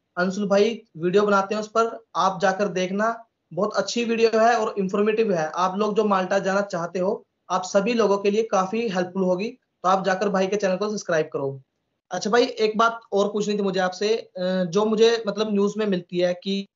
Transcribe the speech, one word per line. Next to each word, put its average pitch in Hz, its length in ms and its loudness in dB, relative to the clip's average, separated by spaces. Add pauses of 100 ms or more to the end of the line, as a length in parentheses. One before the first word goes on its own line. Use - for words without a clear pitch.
(180)
अंशुल 190 300 -2
भाई 208 360 2 (140)
वीडियो 180 260 2
बनाते 202 320 2
हैं 214 60 -4
उस 214 60 -8
पर, 226 380 -2 (100)
आप 180 260 0
जाकर 196 260 0
देखना, 190 580 -4 (280)
बहुत 196 200 -4
अच्छी 233 300 -2
वीडियो 226 260 2
है 226 280 4
और 220 200 -2
informative 208 560 0
है। 156 220 -2
आप 185 220 0
लोग 208 180 0
जो 214 80 2
माल्टा 196 360 2
जाना 190 220 0
चाहते 185 380 -6
हो, 196 260 -2 (240)
आप 185 140 0
सभी 202 300 0
लोगों 202 240 4
के 202 140 0
लिए 220 120 0
काफी 220 460 -2
helpful 185 340 -2
होगी, 185 280 0
तो - 380 -8
आप 190 160 2
जाकर 190 240 0
भाई 190 180 0
के 202 80 -2
चैनल 185 220 0
को 208 120 -4
subscribe 170 440 -2
करो। 139 280 -6 (500)
अच्छा 180 180 -4
भाई, 247 160 4
एक 214 320 -2
बात 226 240 2 (120)
और 202 140 2
पूछनी 202 300 -2
थी 202 40 -2
मुझे 190 180 -2
आपसे, 202 380 -2
अ, 185 460 -4
जो 185 220 0
मुझे, 226 420 4
मतलब, 208 260 -2
news 202 240 2
में 214 80 0
मिलती 180 320 -2
है 180 160 2
कि 196 420 -6